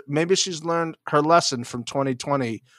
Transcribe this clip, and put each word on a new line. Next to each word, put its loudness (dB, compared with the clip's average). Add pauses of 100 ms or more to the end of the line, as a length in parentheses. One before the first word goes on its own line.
maybe 2
she's -2
learned -2 (140)
her 4
lesson 4
from -8
twenty -2
twenty, -2 (160)